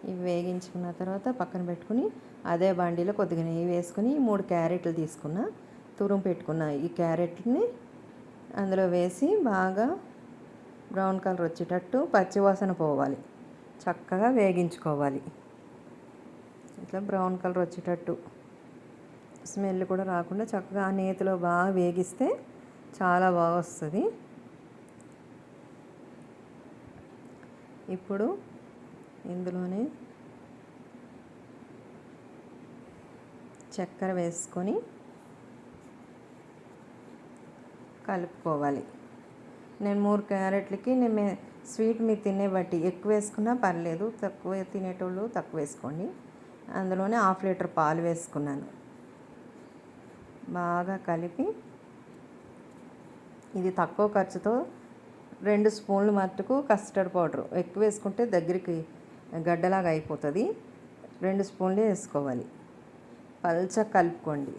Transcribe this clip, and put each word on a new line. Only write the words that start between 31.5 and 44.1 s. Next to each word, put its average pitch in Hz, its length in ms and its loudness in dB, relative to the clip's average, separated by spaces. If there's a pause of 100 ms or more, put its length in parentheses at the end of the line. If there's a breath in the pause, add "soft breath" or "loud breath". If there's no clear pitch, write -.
చక్కెర 190 440 -6
వేసుకొని 180 560 -4 (3250)
కలుపుకోవాలి. 156 760 -2 (1000)
నేను 202 260 0
మూడు 208 240 2
క్యారెట్లకి 196 600 0 (100)
నేను 220 160 4
మే-, 202 220 0 (320)
స్వీట్ 226 360 0
మీరు 214 180 2
తినే 196 300 2
బట్టి 180 220 0 (120)
ఎక్కువ 180 260 -6
వేసుకున్నా 208 380 0 (100)
పర్లేదు, 170 420 0 (180)